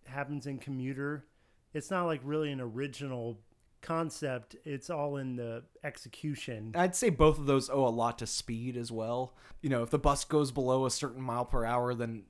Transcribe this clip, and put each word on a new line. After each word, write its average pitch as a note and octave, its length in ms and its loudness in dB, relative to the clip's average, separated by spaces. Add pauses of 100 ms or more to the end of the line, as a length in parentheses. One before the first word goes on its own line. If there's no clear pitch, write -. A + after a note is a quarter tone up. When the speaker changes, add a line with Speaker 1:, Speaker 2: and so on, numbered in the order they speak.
Speaker 1:
happens C#3 400 -6
in C#3 120 -4
Commuter. C#3 680 -4 (480)
It's D3+ 160 -6
not, F3+ 160 0
like, D#3+ 180 0
really D3+ 260 0
an C3+ 100 -4
original B2 800 -6 (420)
concept. D3+ 800 -4
It's C#3 240 -8
all D3 300 -2
in C3 180 -4
the A#2 280 -6 (180)
execution. B2+ 920 -6
Speaker 2:
I'd F3+ 220 4
say A#3 140 4
both D#3 280 8
of D3 80 -2
those C#3 220 4
owe C3+ 180 4
a A#2+ 40 4
lot A#2 300 2
to A#2 60 -4
Speed A#2+ 520 -4
as A#2 120 -6
well. A#2+ 460 -4 (240)
You D3 80 -2
know, B2+ 140 4
if A#2 80 -2
the D3+ 80 6
bus C#3+ 260 4
goes D3 260 4
below C3 360 2
a B2+ 40 0
certain B2+ 300 -4
mile B2 240 -2
per A#2+ 200 2
hour, B2 300 2
then A2+ 360 -4